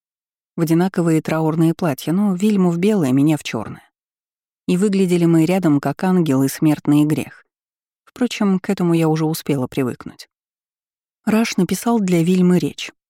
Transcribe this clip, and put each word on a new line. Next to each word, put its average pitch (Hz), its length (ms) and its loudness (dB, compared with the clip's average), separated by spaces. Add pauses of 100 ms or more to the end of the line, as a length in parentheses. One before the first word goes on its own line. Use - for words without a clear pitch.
(560)
В 170 60 -4
одинаковые 165 600 0
траурные 160 520 0
платья, - 380 -4
но 196 240 0
Вильму 190 340 2
в 170 80 -2
белое, 180 340 0
меня 143 260 2
в - 60 -14
чёрное. - 460 -10 (800)
И 180 100 0
выглядели 190 480 2
мы 165 200 4
рядом 170 340 2
как 139 240 -4
ангел 165 400 2
и 135 60 0
смертный 151 560 2
грех. - 400 -4 (580)
Впрочем, 202 560 -2
к - 100 -6
этому 180 240 0
я 165 140 2
уже 156 180 0
успела 143 420 -4
привыкнуть. - 600 -8 (960)
Раш 220 320 0
написал 208 420 -2
для 175 240 0
Вильмы 180 360 2
речь. - 320 -6 (180)